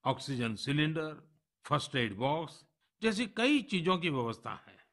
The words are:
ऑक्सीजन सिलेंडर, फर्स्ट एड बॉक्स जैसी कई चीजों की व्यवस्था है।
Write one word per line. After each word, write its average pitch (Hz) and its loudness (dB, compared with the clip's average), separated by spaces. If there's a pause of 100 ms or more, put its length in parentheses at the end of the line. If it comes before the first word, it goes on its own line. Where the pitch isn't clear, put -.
ऑक्सीजन 127 -2
सिलेंडर, 156 -2 (260)
फर्स्ट 143 0
एड 113 2
बॉक्स 139 -2 (360)
जैसी 220 0
कई 262 4
चीजों 185 2
की 170 0
व्यवस्था 117 -4
है। 95 -20